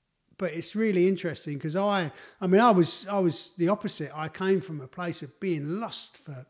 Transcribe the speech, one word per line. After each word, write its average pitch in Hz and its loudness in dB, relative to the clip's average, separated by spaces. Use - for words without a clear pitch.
but 180 -2
it's - -6
really 208 4
interesting 165 -2
'cause 156 -4
I, 196 0
I 190 -2
mean, 190 8
I 240 8
was, 180 4
I 202 -2
was - 0
the 170 2
opposite. 190 -4
I 156 -6
came 190 0
from 151 -10
a 131 -14
place 175 -8
of 135 -16
being 170 -4
lost - -8
for 139 -16